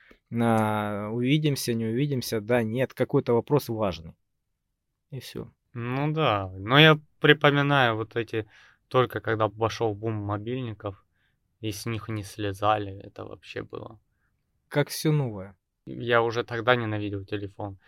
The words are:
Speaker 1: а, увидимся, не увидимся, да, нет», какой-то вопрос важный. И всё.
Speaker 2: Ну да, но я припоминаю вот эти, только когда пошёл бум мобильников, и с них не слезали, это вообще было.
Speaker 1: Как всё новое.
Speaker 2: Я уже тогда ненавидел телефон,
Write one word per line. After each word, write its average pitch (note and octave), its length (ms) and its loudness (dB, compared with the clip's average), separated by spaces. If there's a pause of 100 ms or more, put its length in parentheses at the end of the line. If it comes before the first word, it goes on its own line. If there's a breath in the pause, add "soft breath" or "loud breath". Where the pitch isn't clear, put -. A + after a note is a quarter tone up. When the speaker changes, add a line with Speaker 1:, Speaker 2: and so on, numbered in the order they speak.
(320 soft breath)
Speaker 1:
а, G#2+ 800 0
увидимся, C3 640 0
не A2+ 120 -4
увидимся, A#2+ 540 -2
да, A#2 220 2
нет», A#2 320 -2
какой-то B2+ 400 0
вопрос C3 340 0
важный. F#2+ 460 -4 (1000)
И C3 80 -12
всё. - 340 -12 (220)
Speaker 2:
Ну C3 360 -4
да, G#2+ 440 0
но G#2+ 220 6
я D#3 200 10 (220)
припоминаю C#3+ 760 4
вот A2+ 200 -8
эти, A2 300 -4 (420 soft breath)
только A#2+ 320 0
когда A2 280 0
пошёл A2 460 -2
бум A2 200 -4
мобильников, G#2 880 -6 (560)
и G#2+ 120 -4
с - 140 -12
них A2+ 220 -6
не G#2+ 160 -6
слезали, G2+ 800 -2
это G#2 200 -16
вообще G#2 380 -12
было. - 380 -14 (680)
Speaker 1:
Как D3 220 0
всё - 220 0
новое. G#2+ 440 -4 (300)
Speaker 2:
Я A#2+ 360 2
уже A#2 220 -2
тогда A#2+ 320 2
ненавидел G#2 500 -4
телефон, G2+ 600 -8